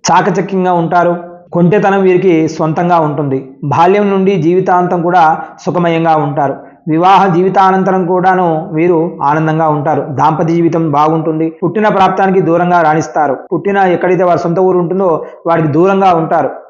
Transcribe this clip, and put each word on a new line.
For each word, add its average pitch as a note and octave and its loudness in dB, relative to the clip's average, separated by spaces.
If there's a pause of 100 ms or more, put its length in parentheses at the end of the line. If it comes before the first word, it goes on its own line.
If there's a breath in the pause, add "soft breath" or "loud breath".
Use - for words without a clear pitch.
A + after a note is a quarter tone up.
(120)
చాకచక్యంగా F#3 0
ఉంటారు. F3 0 (340)
కొంటెతనం G3 2
వీరికి F3+ 2
సొంతంగా E3+ -2
ఉంటుంది. C#3 -4 (120)
బాల్యం F#3 2
నుండి G3 0
జీవితాంతం F3+ 0
కూడా F3 2 (240 loud breath)
సుఖమయంగా E3 0
ఉంటారు. D3 -4 (160)
వివాహ F3+ 2
జీవితానంతరం F#3+ 2
కూడాను F3+ 0
వీరు E3 0
ఆనందంగా D#3 0
ఉంటారు. D3+ -2
దాంపత్య D#3 0
జీవితం E3 0
బాగుంటుంది. D#3+ -2 (100)
పుట్టిన G#3 0
ప్రాప్తానికి F#3+ 2
దూరంగా E3+ 0
రాణిస్తారు. D3+ 0 (160)
పుట్టిన G3 -2
ఎక్కడైతే F3+ 0
వారి F3 2
సొంత E3+ -2
ఊరు F#3 2
ఉంటుందో F3 -2 (220 loud breath)
వారికి D#3+ 0
దూరంగా F#3 2
ఉంటారు. D#3+ -2 (200)